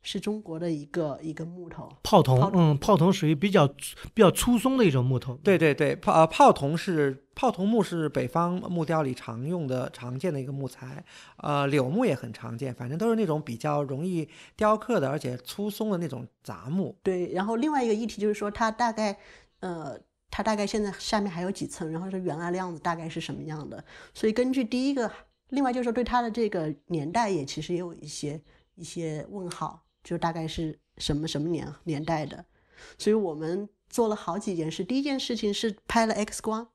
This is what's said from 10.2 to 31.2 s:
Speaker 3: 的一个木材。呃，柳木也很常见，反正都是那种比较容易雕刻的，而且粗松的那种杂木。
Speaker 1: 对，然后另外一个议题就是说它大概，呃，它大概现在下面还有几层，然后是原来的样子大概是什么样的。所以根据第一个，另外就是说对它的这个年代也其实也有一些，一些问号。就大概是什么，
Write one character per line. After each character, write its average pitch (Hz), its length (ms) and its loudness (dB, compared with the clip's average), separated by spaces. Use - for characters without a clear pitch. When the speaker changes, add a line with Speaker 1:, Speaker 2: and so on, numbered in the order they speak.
Speaker 3:
的 139 60 -4
一 127 60 -6
个 139 60 -8
木 135 160 -6
材。 131 360 -14
呃， 143 300 -2
柳 135 220 2
木 220 160 0
也 175 80 2
很 123 200 -6
常 117 240 -10
见， 127 160 -6
反 120 160 -8
正 151 80 -6
都 220 120 0
是 226 60 2
那 220 100 0
种 156 160 0
比 120 140 -8
较 147 280 -2
容 139 220 -6
易 170 220 -2
雕 214 200 4
刻 214 220 0
的， 135 100 0
而 147 80 -2
且 123 200 -6
粗 - 320 -8
松 214 200 -4
的 190 80 0
那 170 100 -4
种 127 200 -10
杂 107 260 -12
木。 170 340 -2
Speaker 1:
对， 180 280 0
然 180 140 -2
后 226 100 -2
另 285 160 0
外 269 120 2
一 240 40 0
个 220 60 2
议 226 120 -2
题 208 160 -6
就 208 60 0
是 208 60 2
说 208 180 -4
它 220 200 0
大 233 200 0
概， 214 260 -2
呃， 160 400 -8
它 - 100 -4
大 214 140 2
概 208 100 0
现 208 160 -2
在 202 160 -4
下 - 220 0
面 202 100 -2
还 170 120 -6
有 180 100 -4
几 - 160 -6
层， 160 240 -8
然 165 100 -6
后 190 80 -8
是 190 120 -6
原 160 180 -4
来 175 100 -4
的 175 60 -2
样 185 180 -6
子 156 60 -12
大 170 160 -2
概 165 140 -10
是 160 100 -8
什 147 160 -8
么 143 80 -12
样 151 260 -10
的。 - 140 -14
所 - 160 0
以 - 20 0
根 247 220 2
据 262 100 2
第 247 260 0
一 285 40 0
个， 233 180 -2
另 269 140 0
外 247 100 2
就 247 80 -2
是 - 20 -2
说 240 80 0
对 240 120 0
它 233 180 2
的 233 100 -2
这 220 160 0
个 160 260 -2
年 160 240 -2
代 220 180 2
也 165 140 0
其 139 180 -8
实 175 120 -4
也 175 60 -2
有 175 140 -8
一 160 140 -18
些， 151 320 -8
一 175 80 -16
些 160 460 -8
问 185 200 -10
号。 - 360 -10
就 170 140 -6
大 165 140 -2
概 160 160 -6
是 156 300 -6
什 - 180 0
么， 151 120 -2